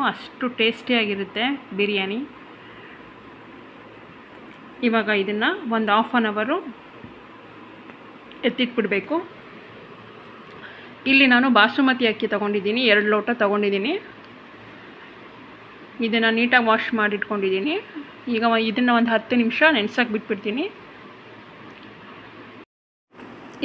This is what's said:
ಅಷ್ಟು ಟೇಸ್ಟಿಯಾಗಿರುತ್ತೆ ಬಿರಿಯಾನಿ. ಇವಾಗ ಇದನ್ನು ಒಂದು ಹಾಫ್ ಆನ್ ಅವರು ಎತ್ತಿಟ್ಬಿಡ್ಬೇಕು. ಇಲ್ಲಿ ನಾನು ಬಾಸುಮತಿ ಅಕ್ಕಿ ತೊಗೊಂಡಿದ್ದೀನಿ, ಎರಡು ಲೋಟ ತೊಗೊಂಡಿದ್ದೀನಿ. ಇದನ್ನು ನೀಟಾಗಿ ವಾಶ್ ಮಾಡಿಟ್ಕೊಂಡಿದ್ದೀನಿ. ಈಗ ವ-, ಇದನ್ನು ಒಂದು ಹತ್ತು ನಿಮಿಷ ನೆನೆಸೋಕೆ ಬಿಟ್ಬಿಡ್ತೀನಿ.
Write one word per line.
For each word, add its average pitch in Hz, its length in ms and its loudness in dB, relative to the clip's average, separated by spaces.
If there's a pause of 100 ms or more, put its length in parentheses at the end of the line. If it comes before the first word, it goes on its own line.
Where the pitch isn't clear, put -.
(120)
ಅಷ್ಟು - 360 -8 (140)
ಟೇಸ್ಟಿಯಾಗಿರುತ್ತೆ 220 800 0 (360)
ಬಿರಿಯಾನಿ. 202 400 -2 (2750)
ಇವಾಗ 220 200 2 (140)
ಇದನ್ನು 208 280 0 (260)
ಒಂದು 220 200 0
ಹಾಫ್ 226 220 0
ಆನ್ 220 120 2
ಅವರು 214 260 -2 (1900)
ಎತ್ತಿಟ್ಬಿಡ್ಬೇಕು. 226 680 -2 (1900)
ಇಲ್ಲಿ 269 240 6
ನಾನು 254 140 4 (100)
ಬಾಸುಮತಿ 254 540 4
ಅಕ್ಕಿ 214 220 -4
ತೊಗೊಂಡಿದ್ದೀನಿ, 208 480 0 (100)
ಎರಡು 208 220 4
ಲೋಟ 208 140 0 (140)
ತೊಗೊಂಡಿದ್ದೀನಿ. 208 500 0 (2000)
ಇದನ್ನು 226 300 2
ನೀಟಾಗಿ 240 320 4
ವಾಶ್ 220 200 2 (120)
ಮಾಡಿಟ್ಕೊಂಡಿದ್ದೀನಿ. 202 720 -2 (640)
ಈಗ 220 160 0
ವ-, 226 180 2
ಇದನ್ನು 247 300 0
ಒಂದು 233 140 2
ಹತ್ತು 220 280 -2
ನಿಮಿಷ 233 180 -2 (160)
ನೆನೆಸೋಕೆ 220 380 0
ಬಿಟ್ಬಿಡ್ತೀನಿ. 214 500 -4 (3000)